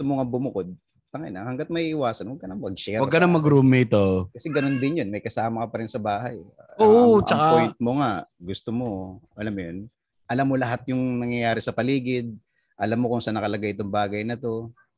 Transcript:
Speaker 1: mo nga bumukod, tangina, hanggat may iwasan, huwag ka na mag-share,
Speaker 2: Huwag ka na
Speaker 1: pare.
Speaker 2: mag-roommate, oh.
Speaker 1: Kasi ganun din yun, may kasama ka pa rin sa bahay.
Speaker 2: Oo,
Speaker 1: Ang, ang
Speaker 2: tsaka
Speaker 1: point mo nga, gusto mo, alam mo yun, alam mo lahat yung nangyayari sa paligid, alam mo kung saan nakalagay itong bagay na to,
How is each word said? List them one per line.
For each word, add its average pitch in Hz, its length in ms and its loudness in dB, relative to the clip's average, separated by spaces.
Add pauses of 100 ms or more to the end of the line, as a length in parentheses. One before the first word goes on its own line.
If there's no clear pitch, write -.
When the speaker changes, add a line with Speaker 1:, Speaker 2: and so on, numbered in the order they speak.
Speaker 1:
mo 139 160 0
nga 131 80 0
bumukod, 117 420 -4 (400)
tangina, 113 380 -10
hanggat 127 240 -8
may 165 200 -2
iwasan, 123 360 -4
huwag 135 160 -12
ka - 40 -14
na 190 120 -10
mag-share, 98 400 -6
Speaker 2:
Huwag 131 100 2
ka 156 100 2
na 175 120 6
Speaker 1:
pare. 175 60 4
Speaker 2:
mag-roommate, 135 580 6
oh. 95 360 4
Speaker 1:
Kasi - 180 -14
ganun 139 300 -2
din 139 200 -2
yun, 113 100 -4
may 101 140 -8
kasama 113 400 -4
ka 113 60 -6
pa 110 100 -8
rin 113 80 -6
sa 120 120 -10
bahay. 107 440 -4 (340)
Speaker 2:
Oo, 214 60 2
Speaker 1:
Ang, 226 320 8
ang 202 80 6
Speaker 2:
tsaka 156 300 2
Speaker 1:
point 160 260 4
mo 120 180 0
nga, 135 160 2 (220)
gusto 90 360 -10
mo, 120 180 -4 (460)
alam 107 200 -6
mo 98 80 -6
yun, 85 160 -10 (480)
alam 131 200 0
mo 135 80 0
lahat 123 320 -2
yung 127 160 -2 (140)
nangyayari 120 420 -2
sa 113 120 -6
paligid, 123 640 -2 (400)
alam 107 240 -2
mo 123 100 0
kung 120 140 -2
saan 110 160 -4
nakalagay 104 360 -2
itong 101 160 -8
bagay 104 320 -2
na 117 120 -4
to, 113 400 -8 (240)